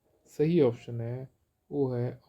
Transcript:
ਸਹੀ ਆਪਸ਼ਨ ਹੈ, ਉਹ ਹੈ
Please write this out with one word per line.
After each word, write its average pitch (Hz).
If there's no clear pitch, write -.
ਸਹੀ 165
ਆਪਸ਼ਨ 120
ਹੈ, 123
ਉਹ 135
ਹੈ 123